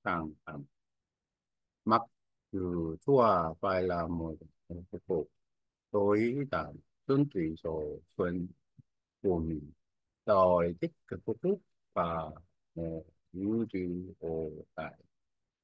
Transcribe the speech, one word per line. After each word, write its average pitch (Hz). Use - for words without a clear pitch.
tháng 82
tám. 73
Mặc -
dù 87
thua 104
phải 92
là 87
một 80
cuộc, 82
tôi 110
đã 80
tuân 143
thủ 98
số 76
phận 90
của 90
mình. 78
Tôi 90
thích 170
cái 90
cuộc 185
và, 82
ờ, 82
ưu 107
tú 95
ở 80
tại 78